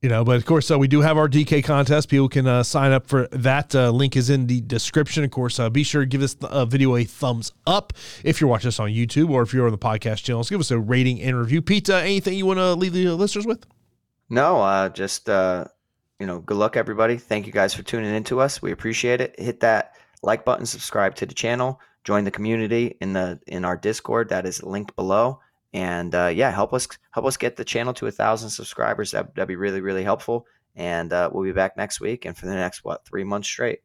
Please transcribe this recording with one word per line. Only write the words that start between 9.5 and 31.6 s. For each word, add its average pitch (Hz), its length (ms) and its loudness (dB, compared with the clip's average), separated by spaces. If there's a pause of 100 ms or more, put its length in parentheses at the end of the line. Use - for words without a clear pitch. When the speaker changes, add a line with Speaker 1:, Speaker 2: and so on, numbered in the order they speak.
Speaker 1:
you're 127 140 4
on 113 40 2
the 107 60 -4
podcast 110 460 -2
channels. 117 260 -2
Give 202 100 -2
us 143 120 0
a 120 80 2
rating 123 420 0
and 127 160 -2
review. 123 240 2
Pete, 190 260 0
uh, 190 100 4
anything 190 380 0
you 190 120 0
wanna 185 260 2
leave 180 200 0
the, 185 160 2
uh, 165 40 0
listeners 202 320 -2
with? 226 180 -4 (680)
Speaker 2:
No, 135 320 4
uh, 98 280 4
just, - 400 -6
uh, 92 360 2 (540)
you 101 60 -8
know, 87 140 -6
good 101 180 -4
luck, 107 180 2
everybody. 110 420 0
Thank 107 280 -6
you 104 80 -16
guys 98 200 2
for 95 100 -10
tuning 107 300 -4
in 107 120 -2
to 127 160 0
us. 139 200 0
We 92 120 -4
appreciate 120 480 -2
it. - 180 -8
Hit 120 220 -6
that 110 320 2 (280)
like 110 220 0
button, 123 220 0
subscribe 101 500 -2
to - 100 -6
the - 80 -12
channel, 123 460 -2 (240)
join 104 220 0
the 98 60 -4
community 113 680 -2
in 95 140 -4
the, 92 340 -4
in 90 160 -6
our 90 140 -2
Discord 110 520 -2
that 92 160 -2
is 90 180 -8
linked 98 340 -10
below. 107 420 0 (340)
And, 87 400 -6
uh, 87 200 2
yeah, 117 180 2
help 98 220 -2
us, 127 140 -2 (240)
help 117 140 -4
us 131 120 -2
get 120 180 -4
the - 80 -10
channel 123 300 -4
to 117 140 -6
a 107 40 -4
thousand 110 380 -2
subscribers. 107 640 -6
That, 101 240 -6
that'd 95 120 -4
be 92 80 -6
really, 98 240 -4
really 95 240 -4
helpful. 113 420 -2 (300)
And, 85 380 -6
uh, 90 180 0
we'll 95 140 -4
be 95 80 -4
back 95 240 -2